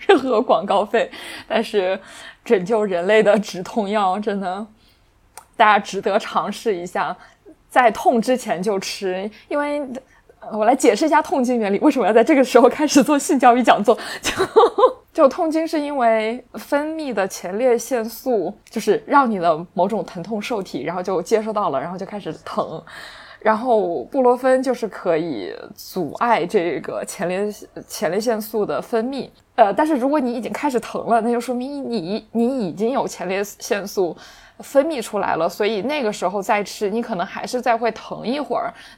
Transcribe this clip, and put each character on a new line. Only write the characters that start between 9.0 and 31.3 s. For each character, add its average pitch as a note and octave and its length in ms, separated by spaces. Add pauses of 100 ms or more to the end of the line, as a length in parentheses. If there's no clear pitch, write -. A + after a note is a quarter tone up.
因 D4 100
为， D4 220 (600)
呃， G#3+ 180
我 G#3+ 80
来 B3+ 100
解 A#3 200
释 D#4+ 100
一 - 20
下 D#4 140
痛 C#4+ 220
经 B3 160
原 G3+ 120
理， G3+ 80
为 C#4+ 120
什 C#4 80
么 F#3 80
要 G#3 40
在 A3+ 120
这 D#4+ 120
个 C4+ 80
时 B3 160
候 - 80
开 D4 200
始 C#4 160
做 C#4+ 160
性 D4 180
教 B3 180
育 B3+ 60
讲 A3 220
座。 B3+ 120 (140)
<laughs> - 140
就， - 80 (840)
就 C4+ 160
痛 D#4+ 220
经 D#4+ 160
是 D#4+ 120
因 D4 160
为 A3+ 480 (100)
分 D4+ 420
泌 D4 180
的 G3 140
前 F#3+ 320
列 B3 180
腺 A#3 260
素， A3 480 (160)
就 A3 140
是 - 240
让 C#4 240
你 G#3 80
的 E3+ 280 (100)
某 F#3 120
种 G3+ 160
疼 E3+ 200
痛 G#3 180
受 G#3 220
体， C#3+ 180
然 D#3+ 140
后 F#3 80
就 F#3 180
接 G#3+ 220
收 G#3+ 100
到 G3+ 160
了， C3+ 100
然 E3 120
后 F#3 60
就 F#3+ 80
开 G#3 140
始 D#3+ 140 (100)
疼。 - 400 (560)
然 A3 160
后 G#3 500
布 C#4 160
洛 B3 140
芬 C4 280
就 C4 100
是 A3 140
可 F#3 280
以 A#2+ 380 (220)
阻 D#3 380
碍 A3 320
这 F3 340
个 A#2+ 260
前 F3+ 240
列-， G3+ 220 (360)
前 - 220
列 F#3+ 100
腺 A3 220
素 G#3+ 240
的 C#3+ 160
分 A3+ 260
泌。 C4+ 220 (260)
呃， A3 160
但 D4+ 140
是 D#4 100
如 B3+ 140
果 D4+ 100
你 B3 140
已 B3 80
经 G#3 100
开 C#4+ 160
始 B3 120
疼 - 260
了， A3 160
那 A#3 100